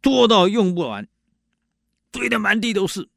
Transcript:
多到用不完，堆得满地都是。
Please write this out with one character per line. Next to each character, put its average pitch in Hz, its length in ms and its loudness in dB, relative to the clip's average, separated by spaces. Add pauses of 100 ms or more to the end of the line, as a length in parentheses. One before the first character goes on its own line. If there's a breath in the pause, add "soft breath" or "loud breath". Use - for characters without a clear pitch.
多 254 260 4
到 196 220 4
用 196 260 0
不 175 60 -6
完， 110 260 -8 (1040)
堆 247 180 -6
得 233 100 -2
满 214 220 0
地 226 120 -2
都 196 140 -2
是。 - 300 -8